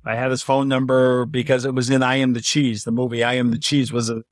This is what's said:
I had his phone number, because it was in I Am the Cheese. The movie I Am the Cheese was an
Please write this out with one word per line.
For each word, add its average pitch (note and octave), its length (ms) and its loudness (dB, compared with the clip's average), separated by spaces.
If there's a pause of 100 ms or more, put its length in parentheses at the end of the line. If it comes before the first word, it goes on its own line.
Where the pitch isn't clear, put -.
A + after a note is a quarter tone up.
I A2+ 120 -4
had B2+ 160 -2
his C3 100 -2
phone C#3 260 0
number, C3 580 2
because B2+ 380 0
it C3+ 100 -4
was B2+ 160 0
in C3 140 2
I C3 140 2
Am C3 160 2
the A#2 80 -4
Cheese. B2 420 0
The A#2 80 -6
movie A#2 320 -2
I A#2+ 120 2
Am B2 160 2
the A2+ 60 -2
Cheese C3 360 0
was A#2 160 -2
an A2+ 220 -6